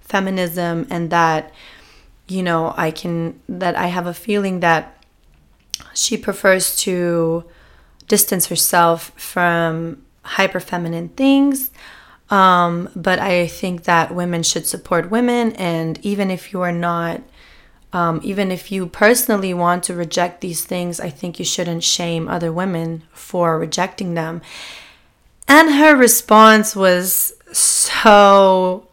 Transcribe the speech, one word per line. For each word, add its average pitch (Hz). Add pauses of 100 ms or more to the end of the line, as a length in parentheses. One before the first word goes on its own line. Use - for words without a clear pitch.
feminism, 180
and 170
that, 160 (760)
you 185
know, 165
I 160
can, 170
that 180
I 180
have 180
a 175
feeling 196
that 165 (880)
she -
prefers 190
to 170 (600)
distance 202
herself 170
from 165 (200)
hyper 190
feminine 170
things. 269 (600)
Um, 180
but 180
I 180
think 175
that 170
women 175
should 160
support 170
women, 240
and 165
even 202
if 175
you 185
are 175
not, 170 (720)
um, 170
even 196
if 180
you 190
personally 208
want 175
to 185
reject 175
these 170
things, 175
I 175
think -
you 180
shouldn't 170
shame 165
other 170
women 165
for 165
rejecting 175
them. 165 (1080)
And 302
her 294
response 220
was 185 (180)
so, 196